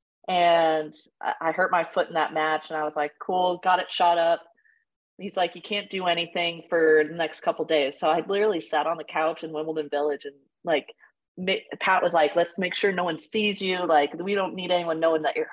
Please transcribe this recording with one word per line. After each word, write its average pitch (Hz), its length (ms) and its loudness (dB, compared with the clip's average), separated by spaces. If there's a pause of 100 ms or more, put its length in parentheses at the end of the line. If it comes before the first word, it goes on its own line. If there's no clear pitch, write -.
(260)
And 165 680 2 (280)
I, - 200 -4
I 165 100 0
hurt 180 200 0
my 175 120 2
foot 170 240 -2
in 165 60 -12
that 160 200 -2
match. 156 360 -2
And 160 100 -6
I 151 40 -2
was 151 120 -6
like, 151 240 -2
"Cool," 180 440 0
got 185 160 4
it 180 120 -8
shot 175 260 4
up. 170 240 2 (760)
He's 190 200 -12
like, 175 180 0
"You 175 60 -16
can't 202 280 -6
do 185 160 -4
anything 170 640 -2
for 156 380 6
the 165 80 -12
next 160 260 -4
couple 160 240 -2
days." 147 340 0
So 180 80 0
I 160 200 2
literally 202 340 0
sat 151 260 -2
on 165 100 -2
the 156 60 -12
couch 165 400 -2
in 156 100 -10
Wimbledon 156 360 -4
Village 147 360 -2
and, 143 100 -12 (280)
like, 156 300 -2 (440)
ma-, 185 180 -2 (240)
Pat 190 240 2
was 175 100 0
like, 151 220 4
"Let's 170 240 0
make 180 160 -4
sure 202 160 2
no 180 140 -2
one 160 140 -4
sees 208 420 -2
you. 185 240 -2
Like, 160 300 4
we 185 200 -4
don't 190 200 -2
need 180 160 -6
anyone 170 280 0
knowing 160 240 2
that 147 120 -2
you're 160 180 -4